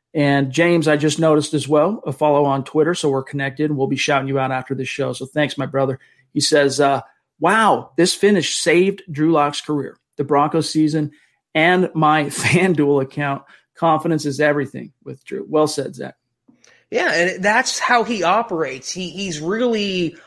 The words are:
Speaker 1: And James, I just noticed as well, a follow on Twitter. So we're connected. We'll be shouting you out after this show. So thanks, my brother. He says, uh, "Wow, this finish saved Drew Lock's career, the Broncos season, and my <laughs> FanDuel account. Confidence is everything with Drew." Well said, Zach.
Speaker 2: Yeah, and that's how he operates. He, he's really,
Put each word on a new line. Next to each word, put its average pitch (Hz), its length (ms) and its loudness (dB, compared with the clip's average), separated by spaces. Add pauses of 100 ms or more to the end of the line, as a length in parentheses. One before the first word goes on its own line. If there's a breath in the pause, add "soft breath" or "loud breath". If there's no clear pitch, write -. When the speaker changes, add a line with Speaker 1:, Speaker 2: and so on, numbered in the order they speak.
(120)
Speaker 1:
And 139 400 2
James, 165 360 2
I 151 100 4
just 151 220 0
noticed 151 340 2
as 127 140 -4
well, 156 360 2
a 151 80 -6
follow 147 340 2
on 135 180 0
Twitter. 156 320 0
So 156 140 -2
we're 135 120 0
connected. 139 500 -4
We'll 135 140 0
be 139 100 -2
shouting 135 320 0
you 139 120 -2
out 131 120 -2
after 131 220 -6
this 131 140 -6
show. 131 260 -4
So 131 140 -10
thanks, 147 280 -2
my 131 120 -6
brother. 135 320 -2 (340 soft breath)
He 151 60 -2
says, 143 400 2
uh, 139 220 2 (380 soft breath)
"Wow, 180 580 2
this 175 160 2
finish 202 440 2
saved 185 440 2 (100)
Drew 156 200 0
Lock's 147 300 0
career, 147 360 -6 (200)
the 143 60 -6
Broncos 147 460 0
season, 156 420 0 (440 soft breath)
and 175 380 4
my 156 300 2
<laughs> - 20 -2
FanDuel 143 760 2
account. 139 420 -6 (320 soft breath)
Confidence 156 500 0
is 139 140 -4
everything 143 520 -2 (120)
with 127 200 -16
Drew." 131 240 -10
Well 151 200 2
said, - 280 -6
Zach. 67 200 -12 (760 soft breath)
Speaker 2:
Yeah, 262 220 0
and 180 300 0
that's 220 340 2
how 240 260 2
he 214 200 -4
operates. 165 680 -2
He, 180 200 -10
he's 175 280 -8
really, 202 760 -2 (120)